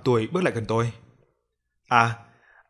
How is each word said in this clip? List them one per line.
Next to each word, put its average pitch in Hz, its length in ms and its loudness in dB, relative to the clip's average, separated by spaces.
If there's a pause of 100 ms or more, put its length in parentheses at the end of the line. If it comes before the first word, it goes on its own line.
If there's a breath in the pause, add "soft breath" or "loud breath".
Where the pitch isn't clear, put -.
tuổi 123 280 2
bước 185 120 -2
lại 120 100 -2
gần 110 120 -6
tôi. 113 260 -2 (960)
À, 117 300 2 (520 soft breath)